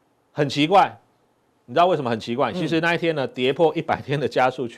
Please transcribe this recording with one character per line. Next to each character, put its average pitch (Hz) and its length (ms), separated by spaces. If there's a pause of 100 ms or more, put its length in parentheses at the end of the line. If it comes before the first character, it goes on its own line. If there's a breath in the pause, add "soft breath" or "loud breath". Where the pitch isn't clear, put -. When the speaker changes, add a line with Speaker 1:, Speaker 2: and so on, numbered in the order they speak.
(300)
Speaker 1:
很 147 160
奇 143 200
怪， 160 280 (720)
你 120 80
知 143 60
道 175 80
为 180 100
什 143 80
么 120 60
很 113 100
奇 117 160
怪？ 123 160
Speaker 2:
嗯。 - 20
Speaker 1:
其 160 140
实 160 140
那 170 120
一 165 40
天 165 160
呢， 135 120
跌 127 240
破 160 240
一 165 60
百 - 220
天 143 180
的 127 80
家 131 220
数 127 180
居 - 100